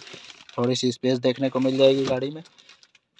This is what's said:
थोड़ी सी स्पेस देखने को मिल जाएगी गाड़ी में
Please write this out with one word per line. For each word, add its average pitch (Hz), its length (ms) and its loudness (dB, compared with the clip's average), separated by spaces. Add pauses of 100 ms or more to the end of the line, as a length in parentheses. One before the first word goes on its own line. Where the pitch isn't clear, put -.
(580)
थोड़ी 123 180 0
सी 127 160 -2
स्पेस 127 280 -2
देखने 127 300 0
को 131 100 -4
मिल 131 180 0
जाएगी 135 280 4
गाड़ी 131 240 -4
में 156 140 -14 (760)